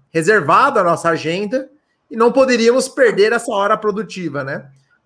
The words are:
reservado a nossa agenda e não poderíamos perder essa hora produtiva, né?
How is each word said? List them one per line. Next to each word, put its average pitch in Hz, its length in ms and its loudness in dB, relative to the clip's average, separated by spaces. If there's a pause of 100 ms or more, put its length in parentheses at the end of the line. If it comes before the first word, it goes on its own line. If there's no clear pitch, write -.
(100)
reservado 202 680 2
a - 20 0
nossa 170 280 0
agenda 175 600 -6 (400)
e 254 60 -12
não 233 160 2
poderíamos 254 560 2
perder 196 440 2
essa 233 200 -4
hora 202 260 0
produtiva, 180 640 -6
né? 135 260 -10 (380)